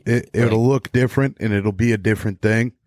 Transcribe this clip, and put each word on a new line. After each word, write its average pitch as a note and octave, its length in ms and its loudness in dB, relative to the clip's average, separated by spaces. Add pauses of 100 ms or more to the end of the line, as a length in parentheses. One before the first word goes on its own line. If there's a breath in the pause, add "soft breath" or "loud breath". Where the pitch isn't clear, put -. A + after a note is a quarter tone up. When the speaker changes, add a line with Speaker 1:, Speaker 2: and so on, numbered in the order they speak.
Speaker 1:
It, A#2+ 260 -2
it'll A2+ 300 2
Speaker 2:
Like A#2+ 60 4 (160)
Speaker 1:
look - 80 -16
different, C3 480 0
and A2 120 -2
it'll G2+ 200 0
be A2+ 200 0
a G#2+ 60 0
different G#2 420 -4
thing. A2+ 320 0 (140)